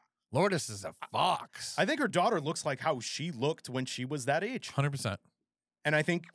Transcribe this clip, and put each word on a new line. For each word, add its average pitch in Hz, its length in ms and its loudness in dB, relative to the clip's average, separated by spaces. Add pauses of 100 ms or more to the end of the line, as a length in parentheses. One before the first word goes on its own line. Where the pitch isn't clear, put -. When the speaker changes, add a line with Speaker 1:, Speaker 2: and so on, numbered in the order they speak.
(300)
Speaker 1:
Lourdes 180 400 2
is 98 140 -10
a - 100 -8 (160)
fox. - 680 0
Speaker 2:
I 180 80 4
think 302 140 0
her 277 60 2
daughter 185 340 4
looks 151 260 -4
like 139 140 -2
how 147 200 0
she 151 320 -6
looked 139 380 -2
when 127 160 -2
she 123 180 -6
was 131 220 -4
that 151 180 2
age. 240 240 -6
Speaker 1:
Hundred 143 220 2
percent. 120 300 -4 (680)
Speaker 2:
And 151 100 4
I 156 60 6
think 170 320 0